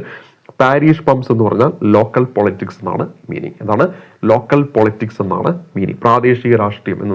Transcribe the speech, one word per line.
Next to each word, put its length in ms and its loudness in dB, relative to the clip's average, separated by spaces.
പാരിഷ് 460 2
പമ്പ്സ് 260 0
എന്ന് 140 2
പറഞ്ഞാൽ 220 2
ലോക്കൽ 280 2
പൊളിറ്റിക്സ് 480 -2
എന്നാണ് 240 -6
മീനിങ്. 300 -10
എന്താണ്? 260 0
ലോക്കൽ 300 2
പൊളിറ്റിക്സ് 520 -2
എന്നാണ് 260 -2
മീനിങ്. 280 -4
പ്രാദേശിക 600 2
രാഷ്ട്രീയം 420 -6
എന്ന് 80 -4